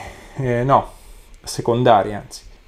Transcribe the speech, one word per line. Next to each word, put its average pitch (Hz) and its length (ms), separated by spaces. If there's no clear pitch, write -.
eh, 123 280
no, 131 280
secondari 117 720
anzi, - 300